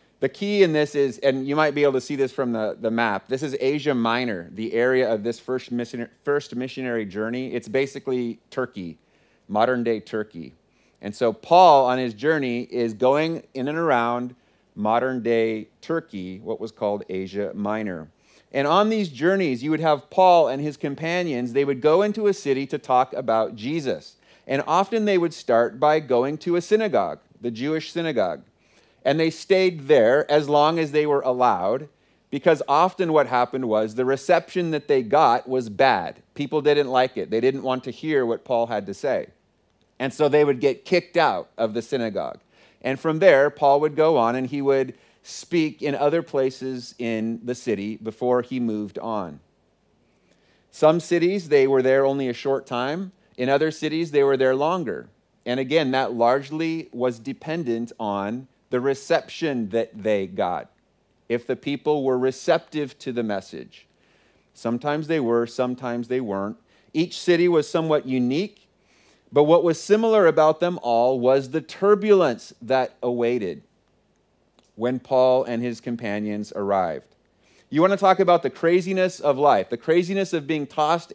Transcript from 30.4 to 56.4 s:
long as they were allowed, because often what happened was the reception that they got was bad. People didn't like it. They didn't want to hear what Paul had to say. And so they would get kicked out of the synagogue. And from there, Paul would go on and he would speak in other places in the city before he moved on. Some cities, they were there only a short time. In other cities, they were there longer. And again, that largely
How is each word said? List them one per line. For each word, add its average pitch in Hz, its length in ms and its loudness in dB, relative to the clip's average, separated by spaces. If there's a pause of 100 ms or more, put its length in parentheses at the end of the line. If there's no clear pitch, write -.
long 151 320 4
as 156 100 -2
they 151 160 2
were 139 140 2
allowed, 123 680 0 (400)
because 147 380 2
often 165 460 2
what 143 160 4
happened 123 400 -2
was 107 260 0
the 127 100 -2
reception 165 680 0
that 147 160 -6
they 135 140 2
got 123 460 2
was 131 200 -2
bad. 104 540 0 (120)
People 147 260 -4
didn't 147 280 2
like 127 280 0
it. 90 140 -6
They 110 100 0
didn't 135 220 0
want 127 220 -4
to 123 80 -10
hear 147 340 -2
what 117 180 -4
Paul 117 220 0
had 107 200 -4
to 101 80 -10
say. 127 340 -4 (720)
And 131 120 -4
so 147 160 2
they 147 160 6
would 139 160 2
get 135 240 0
kicked 175 320 -2
out 113 400 0
of 110 160 -2
the 113 100 -4
synagogue. 104 580 -6 (420)
And 131 160 -4
from 160 220 -2
there, 147 280 8
Paul 143 300 4
would 151 160 0
go 156 220 4
on 117 180 2
and 127 140 -4
he 143 120 -6
would 135 340 0 (280)
speak - 600 -4
in 143 120 -2
other 147 260 2
places 131 800 -6
in 113 460 -4
the 123 100 -4
city 107 420 -6
before 123 460 -2
he 127 160 -8
moved 107 400 -6
on. 98 400 -8 (1300)
Some 156 260 4
cities, 170 500 -2
they 135 200 4
were 135 120 4
there 131 240 4
only 135 240 0
a 120 60 -4
short 135 320 -4
time. 147 460 -6 (300)
In 127 60 -2
other 147 240 2
cities, 156 400 -6
they 143 100 4
were 139 140 4
there 131 180 2
longer. 135 540 -4 (360)
And 123 140 -4
again, 135 320 0
that 127 220 -2
largely 139 800 -2